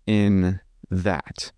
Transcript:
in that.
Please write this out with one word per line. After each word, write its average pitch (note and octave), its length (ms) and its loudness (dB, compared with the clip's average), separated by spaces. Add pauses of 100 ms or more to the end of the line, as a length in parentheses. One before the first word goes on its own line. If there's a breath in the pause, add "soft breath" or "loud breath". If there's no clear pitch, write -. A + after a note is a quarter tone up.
in G2 540 2 (300)
that. F#2 680 -4